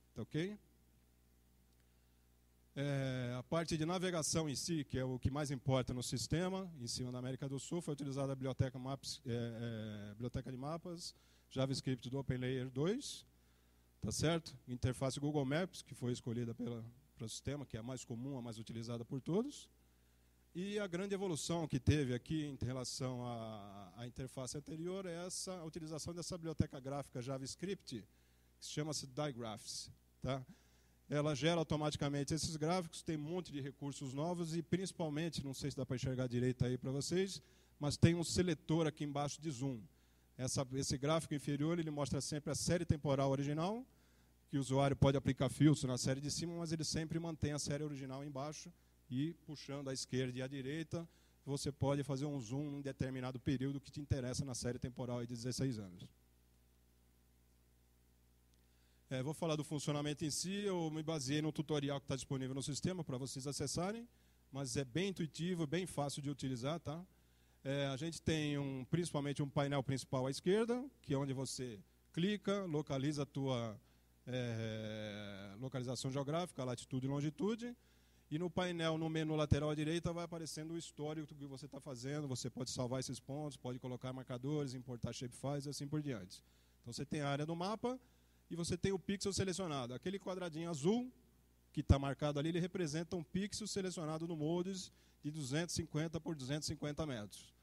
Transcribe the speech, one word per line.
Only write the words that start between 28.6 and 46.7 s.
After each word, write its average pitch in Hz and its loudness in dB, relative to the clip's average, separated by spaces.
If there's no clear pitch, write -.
que - -14
chama-se 151 -2
Digraphs, 120 -4
tá? 131 0
Ela 147 4
gera 160 4
automaticamente 151 2
esses 160 -2
gráficos, 165 0
tem 165 -2
um 151 -2
monte 165 -4
de 139 -4
recursos 139 -6
novos 165 0
e 170 0
principalmente, 170 0
não 135 -4
sei 143 -4
se 123 -6
dá 131 -2
pra 131 -2
enxergar 127 0
direito 123 4
aí 127 2
pra 131 -2
vocês, 180 0
mas 147 2
tem 170 2
um 175 2
seletor 165 4
aqui 151 -2
embaixo 143 -2
de 156 -4
zoom. 127 -2
Essa, 131 0
esse 135 0
gráfico 151 2
inferior, 151 2
ele 160 0
mostra 147 0
sempre 143 -2
a 139 2
série 170 4
temporal 139 4
original, 160 2
que 143 4
o - 4
usuário 135 6
pode 139 10
aplicar 135 2
filtro 143 8
na 127 0
série 131 0
de 143 -4
cima, 170 -2
mas 170 -2